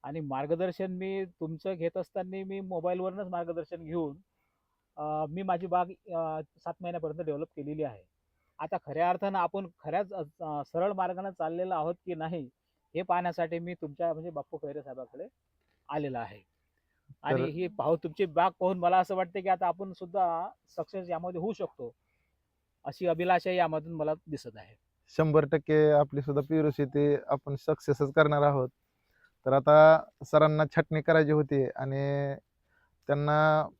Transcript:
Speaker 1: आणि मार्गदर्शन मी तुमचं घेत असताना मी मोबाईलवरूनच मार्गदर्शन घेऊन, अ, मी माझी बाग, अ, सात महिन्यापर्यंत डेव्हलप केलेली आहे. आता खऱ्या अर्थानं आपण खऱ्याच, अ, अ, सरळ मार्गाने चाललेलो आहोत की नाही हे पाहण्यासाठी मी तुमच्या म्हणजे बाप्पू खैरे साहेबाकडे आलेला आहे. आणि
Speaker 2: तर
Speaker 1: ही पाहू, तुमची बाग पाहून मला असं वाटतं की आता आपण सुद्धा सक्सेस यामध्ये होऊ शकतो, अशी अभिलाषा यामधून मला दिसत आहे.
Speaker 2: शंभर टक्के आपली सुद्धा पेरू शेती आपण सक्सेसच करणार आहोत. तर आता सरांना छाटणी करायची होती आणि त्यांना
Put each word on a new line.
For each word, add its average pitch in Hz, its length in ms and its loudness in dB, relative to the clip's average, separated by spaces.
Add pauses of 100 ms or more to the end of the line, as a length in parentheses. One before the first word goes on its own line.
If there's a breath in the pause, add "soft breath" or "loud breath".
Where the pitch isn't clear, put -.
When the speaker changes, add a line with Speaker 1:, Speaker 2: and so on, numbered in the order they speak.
Speaker 1:
आणि 147 180 -8
मार्गदर्शन 165 720 -4
मी 190 320 -6
तुमचं 175 500 -8
घेत 165 220 -4
असताना 185 500 -8
मी 190 140 -8
मोबाईलवरूनच 185 680 -4
मार्गदर्शन 170 580 -8
घेऊन, 156 320 -6 (800)
अ, 151 300 -4
मी 170 160 -8
माझी 185 240 -2
बाग, 180 240 0
अ, 165 500 -6 (180)
सात 170 220 -10
महिन्यापर्यंत 170 400 -8
डेव्हलप 156 360 -6
केलेली 151 260 -8
आहे. 110 200 -8 (560)
आता 160 180 -6
खऱ्या 165 340 -2
अर्थानं 190 280 -2
आपण 180 280 -4 (180)
खऱ्याच, 180 280 -4
अ, 185 100 -8 (180)
अ, 147 260 -6
सरळ 185 260 -2
मार्गाने 185 380 -4
चाललेलो 175 440 -4
आहोत 160 200 -2 (120)
की 175 80 -6
नाही 160 340 -6 (460)
हे 170 80 -2
पाहण्यासाठी 175 560 -2
मी 175 160 -8
तुमच्या 165 380 -6
म्हणजे 160 180 -8
बाप्पू 147 260 -10
खैरे 143 260 -10
साहेबाकडे 131 440 -14 (640)
आलेला 143 300 -4
आहे. 104 280 -12 (760)
आणि 135 200 0
Speaker 2:
तर 135 40 0
Speaker 1:
ही 170 220 -6
पाहू, 156 280 0
तुमची 170 280 -4
बाग 170 260 2 (100)
पाहून 185 180 0
मला 175 200 4
असं 190 160 0
वाटतं 185 260 -4
की 185 80 -4
आता 185 180 2
आपण 185 260 -4
सुद्धा 180 560 -4 (280)
सक्सेस 180 340 -8
यामध्ये 175 300 -6
होऊ 208 120 -4
शकतो, 135 420 -10 (920)
अशी 139 220 -6
अभिलाषा 175 440 2
यामधून 165 420 0
मला 156 220 -2
दिसत 139 420 -10
आहे. 101 200 -20 (400)
Speaker 2:
शंभर 156 280 4
टक्के 151 460 4
आपली 147 320 4
सुद्धा 143 280 0
पेरू 156 200 4
शेती 143 460 2 (100)
आपण 139 300 -2 (100)
सक्सेसच 143 460 0
करणार 147 300 4
आहोत. 139 260 4 (760)
तर 131 60 2
आता 151 500 10 (220)
सरांना 151 400 4
छाटणी 156 360 0
करायची 156 320 4
होती 143 320 2 (120)
आणि 139 580 -4 (720)
त्यांना 151 600 2 (120)